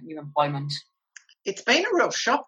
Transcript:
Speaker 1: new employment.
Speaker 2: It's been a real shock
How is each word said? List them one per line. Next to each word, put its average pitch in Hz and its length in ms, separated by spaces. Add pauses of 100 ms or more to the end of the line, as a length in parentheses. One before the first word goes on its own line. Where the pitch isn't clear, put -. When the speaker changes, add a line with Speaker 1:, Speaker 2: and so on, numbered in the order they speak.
Speaker 1:
new 156 180
employment. 147 520 (720)
Speaker 2:
It's 196 180
been 302 220
a 453 100
real 247 180
shock 269 360